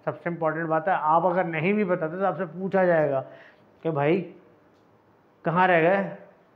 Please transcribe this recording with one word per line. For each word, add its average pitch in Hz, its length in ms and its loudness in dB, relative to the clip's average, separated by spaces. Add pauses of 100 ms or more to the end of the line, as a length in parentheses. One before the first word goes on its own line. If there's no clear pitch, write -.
सबसे 156 260 -6
important 160 360 -4
बात 160 220 -2
है, 185 60 2
आप 156 300 2
अगर 180 200 2
नहीं 165 300 0
भी 214 100 0
बताते 170 340 -2
तो 196 60 -2
आपसे 180 200 -2
पूछा 185 400 -2
जाएगा 151 360 2 (640)
कि 160 80 -2
भाई 156 300 2 (1200)
कहाँ 180 240 2
रह 170 120 4
गए, 180 360 0 (400)